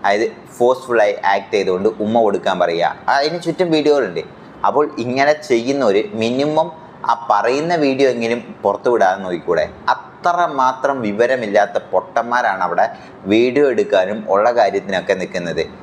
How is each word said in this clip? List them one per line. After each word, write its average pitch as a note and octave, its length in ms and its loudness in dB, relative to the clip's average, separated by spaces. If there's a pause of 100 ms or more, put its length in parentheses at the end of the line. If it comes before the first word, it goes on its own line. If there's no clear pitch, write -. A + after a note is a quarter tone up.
അതായത് G#2 240 2 (300)
ഫോഴ്സ്ഫുള്ളായി A#2+ 560 2 (180)
ആക്ട് G2+ 240 -2
ചെയ്തുകൊണ്ട് F#2+ 320 0 (160)
ഉമ്മ A2 220 0
കൊടുക്കാൻ G2 360 0
പറയുക. E2+ 240 0 (220)
ആ, A2+ 140 2
അതിന് D#3+ 240 -2
ചുറ്റും E3+ 280 -2
വീഡിയോകളുണ്ട്. C#3 480 2 (460)
അപ്പോൾ B2 180 2 (180)
ഇങ്ങനെ C3+ 300 2 (140)
ചെയ്യുന്നവർ A#2+ 500 2 (240)
മിനിമം C#3+ 460 0 (420)
ആ A#2 40 4 (180)
പറയുന്ന B2+ 420 0 (100)
വീഡിയോ C3+ 300 2
എങ്കിലും A#2 260 -2 (240)
പുറത്തു G2+ 300 0
വിടാതെ G2 300 2
നോക്കിക്കൂടെ? E2+ 420 -2 (280)
അത്രമാത്രം C#3+ 1040 -2 (100)
വിവരമില്ലാത്ത G#2 720 0 (140)
പൊട്ടന്മാരാണ് A#2 760 0
അവിടെ F2 180 0 (480)
വീഡിയോ B2+ 400 4
എടുക്കാനും G2+ 480 0 (140)
ഉള്ള G#2+ 140 4 (100)
കാര്യത്തിനൊക്കെ F#2+ 640 0
നിൽക്കുന്നത്. E2+ 420 -6 (200)